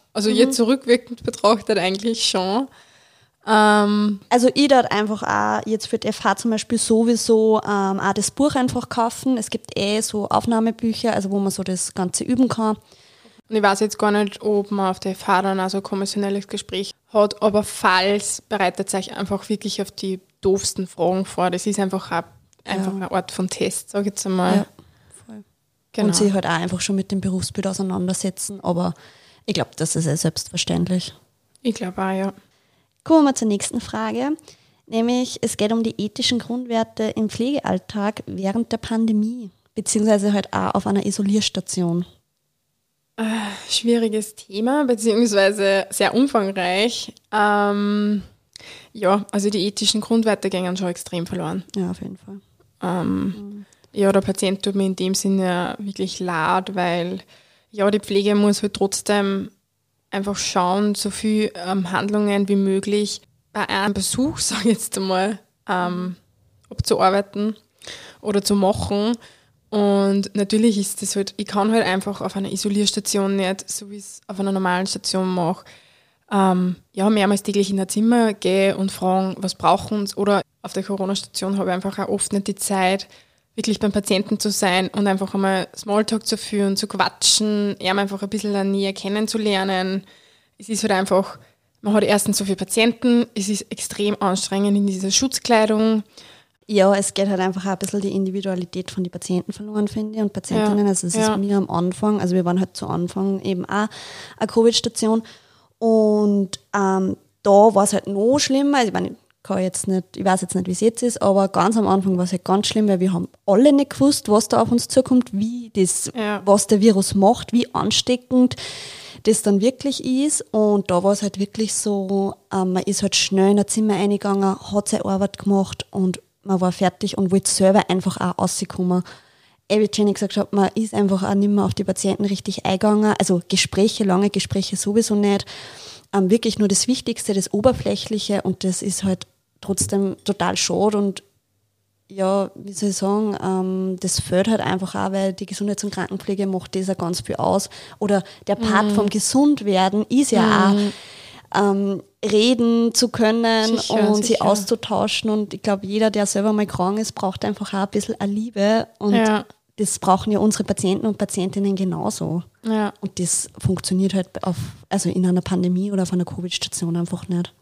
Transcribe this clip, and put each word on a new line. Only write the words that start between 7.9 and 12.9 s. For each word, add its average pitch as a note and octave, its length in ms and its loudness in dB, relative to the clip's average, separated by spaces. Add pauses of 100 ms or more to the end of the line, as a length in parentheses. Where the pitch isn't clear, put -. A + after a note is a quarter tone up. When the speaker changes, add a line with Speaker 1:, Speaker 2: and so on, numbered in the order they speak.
Speaker 2:
auch G3 140 2
das G3+ 160 -2
Buch D4 240 0
einfach B3 340 -2
kaufen. A#3+ 480 -2
Es G#3+ 140 -4
gibt - 280 -8
eh G#3 240 0
so G#3 260 -4
Aufnahmebücher, A3+ 840 0
also F#3+ 180 -2
wo G3+ 100 0
man G3 100 0
so F#3+ 120 -6
das F#3 320 -6
Ganze F3+ 300 -2
üben B3 240 2
kann. G#3+ 280 -2 (720)